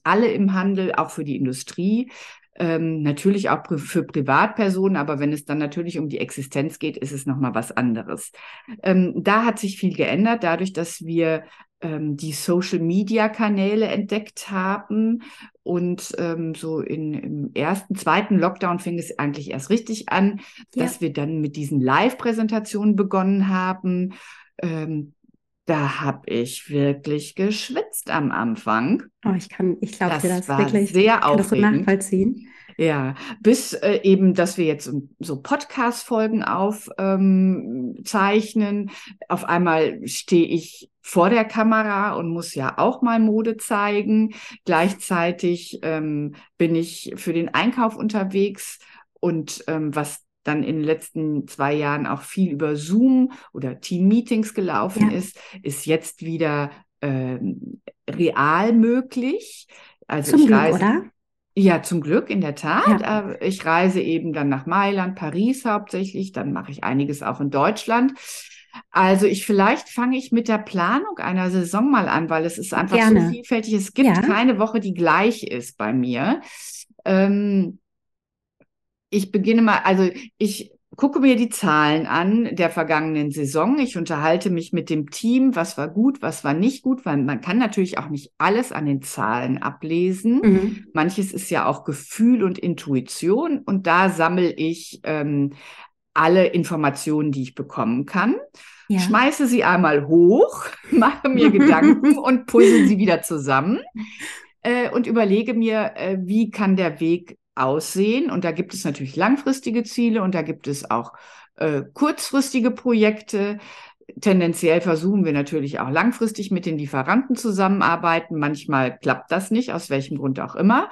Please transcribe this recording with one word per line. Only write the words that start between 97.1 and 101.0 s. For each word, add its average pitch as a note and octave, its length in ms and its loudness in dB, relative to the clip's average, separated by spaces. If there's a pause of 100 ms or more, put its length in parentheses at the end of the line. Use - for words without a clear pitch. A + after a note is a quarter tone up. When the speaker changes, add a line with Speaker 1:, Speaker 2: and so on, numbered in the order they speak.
Speaker 1:
die C#3 120 -4
ich B2+ 100 -12
bekommen C3 540 -4
kann, G3+ 280 0 (520)
Speaker 2:
Ja. G3 120 2
Speaker 1:
schmeiße B3 460 2
sie A#3+ 180 2
einmal D#3 440 4
hoch, F3 580 6 (120)
<laughs> - 140 -10
mache C4+ 380 4